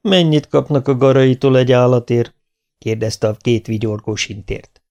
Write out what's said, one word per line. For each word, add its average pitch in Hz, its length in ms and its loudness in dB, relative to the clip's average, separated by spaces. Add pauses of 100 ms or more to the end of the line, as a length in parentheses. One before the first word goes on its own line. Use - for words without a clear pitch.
Mennyit 170 480 2
kapnak 139 400 -2
a 135 80 0
Garaitól 131 600 2
egy 127 140 2
állatért? 123 600 0 (440)
kérdezte 113 500 -4
a 107 60 -2
két 117 320 -2
vigyorgó 107 480 -4
sintért. - 760 -12